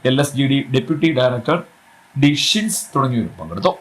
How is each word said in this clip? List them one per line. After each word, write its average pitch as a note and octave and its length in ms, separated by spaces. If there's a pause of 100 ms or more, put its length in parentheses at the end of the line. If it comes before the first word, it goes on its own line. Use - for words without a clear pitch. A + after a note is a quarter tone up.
എൽ C3 200
എസ് C#3 140
ജി C#3 140
ഡി C#3 80 (160)
ഡെപ്യൂട്ടി D#3+ 420
ഡയറക്ടർ B2+ 400 (640)
ഡി C#3+ 80 (140)
ഷിൻസ് G#3+ 340 (140)
തുടങ്ങിയവരും B2+ 460
പങ്കെടുത്തു. F2 320 (100)